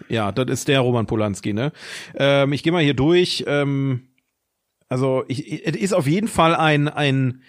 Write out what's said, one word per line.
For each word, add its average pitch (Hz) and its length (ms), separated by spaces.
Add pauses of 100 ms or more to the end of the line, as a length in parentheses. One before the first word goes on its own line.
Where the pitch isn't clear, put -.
Ja, 107 240
das 127 180
ist 131 180
der 139 140
Roman 120 260
Polanski, 107 460
ne? 123 180 (440)
Ähm, 139 380
ich 127 80
geh 165 80
mal 170 140
hier 143 100
durch. 170 540
Ähm, 139 600 (800)
also 131 400
ich, 135 240
ich, - 140
es 156 100
ist 208 180
auf 175 120
jeden 180 220
Fall 165 280
ein, 151 320
ein 135 600